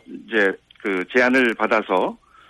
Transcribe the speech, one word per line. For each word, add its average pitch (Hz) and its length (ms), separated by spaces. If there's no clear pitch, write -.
이제 104 460
그 95 240
제안을 123 400
받아서 107 600